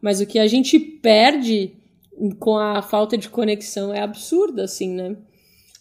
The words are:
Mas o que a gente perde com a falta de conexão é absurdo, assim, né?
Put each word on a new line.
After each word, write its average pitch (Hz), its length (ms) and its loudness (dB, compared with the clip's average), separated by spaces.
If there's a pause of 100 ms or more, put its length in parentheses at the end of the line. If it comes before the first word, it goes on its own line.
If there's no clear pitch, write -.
Mas 202 200 0
o 202 60 -2
que 220 140 0
a 214 80 4
gente 262 280 4
perde 226 1000 2 (640)
com 214 180 2
a 208 240 -2
falta 214 340 -2
de 202 120 -6
conexão 208 640 -4
é 202 60 -6
absurdo, 254 600 -4
assim, 190 320 -6
né? 185 240 -8 (640)